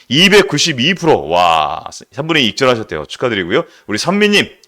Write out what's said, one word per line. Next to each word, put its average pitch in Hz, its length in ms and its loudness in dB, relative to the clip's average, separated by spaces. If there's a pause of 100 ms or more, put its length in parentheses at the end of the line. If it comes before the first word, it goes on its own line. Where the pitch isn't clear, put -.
이백구십이 170 840 2
프로. 110 340 0
와, 80 520 2 (300)
삼분의 156 320 -2
이 113 60 2
익절하셨대요. 110 560 -2
축하드리고요. 110 580 -2 (240)
우리 104 100 -4
선미님, 202 520 0 (180)